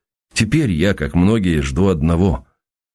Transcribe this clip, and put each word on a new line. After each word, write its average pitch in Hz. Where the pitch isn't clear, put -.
Теперь 123
я, 90
как 71
многие, 90
жду 69
одного: 82